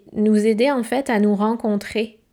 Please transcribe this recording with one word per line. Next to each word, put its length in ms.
nous 340
aider 240
en 140
fait 260
à 120
nous 140
rencontrer 840